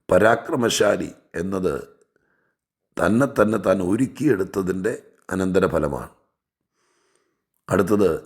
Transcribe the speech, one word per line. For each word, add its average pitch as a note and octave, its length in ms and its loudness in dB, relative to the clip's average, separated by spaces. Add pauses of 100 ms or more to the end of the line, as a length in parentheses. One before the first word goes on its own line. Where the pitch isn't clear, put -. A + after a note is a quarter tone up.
പരാക്രമശാലി G#2 1040 2 (240)
എന്നത് F#2 380 -4 (1200)
തന്നെ A2+ 300 2
തന്നെ G#2+ 320 0
താൻ F#2+ 240 2
ഒരുക്കിയെടുത്തതിൻ്റെ G2 1080 -2 (380)
അനന്തരഫലമാണ്. F2 800 0 (1600)
അടുത്തത് G2 400 2 (160)